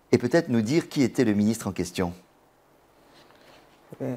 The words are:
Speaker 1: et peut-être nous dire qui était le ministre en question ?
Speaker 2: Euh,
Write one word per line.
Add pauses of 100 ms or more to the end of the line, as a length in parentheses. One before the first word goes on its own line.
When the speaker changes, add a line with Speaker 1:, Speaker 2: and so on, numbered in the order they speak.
(120)
Speaker 1:
et
peut-être
nous
dire
qui
était
le
ministre
en
question ? (1900)
Speaker 2:
Euh,